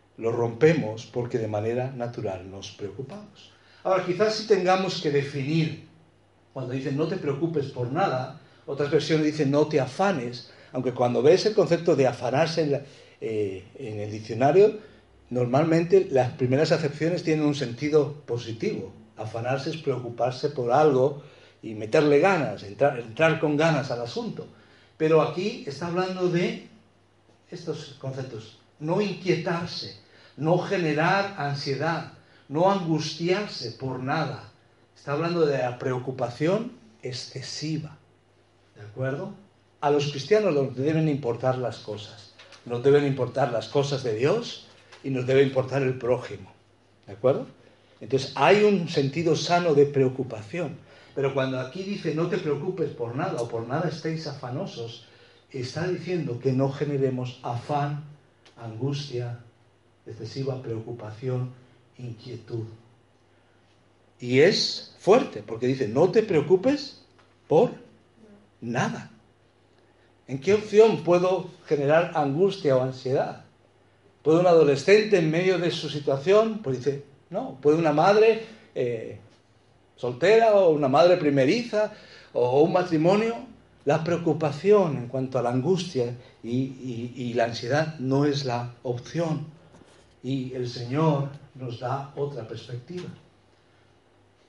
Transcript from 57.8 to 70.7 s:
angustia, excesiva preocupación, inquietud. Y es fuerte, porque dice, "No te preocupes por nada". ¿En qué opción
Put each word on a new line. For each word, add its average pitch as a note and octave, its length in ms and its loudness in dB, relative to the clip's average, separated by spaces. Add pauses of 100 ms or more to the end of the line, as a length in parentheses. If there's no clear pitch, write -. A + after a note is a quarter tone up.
angustia, A#2+ 840 -6 (680)
excesiva B2+ 540 -8
preocupación, A2+ 920 -8 (460)
inquietud. A#2 640 -12 (1500)
Y B2+ 220 2
es - 580 2
fuerte, - 480 2
porque A2+ 220 -2
dice, C3+ 180 0
"No C#3 240 4
te A3 140 2
preocupes F#3 800 2 (440)
por G#3 240 4 (920)
nada". A#2+ 500 -4 (1160)
¿En C3+ 140 -8
qué F#3 140 2
opción G#3 500 4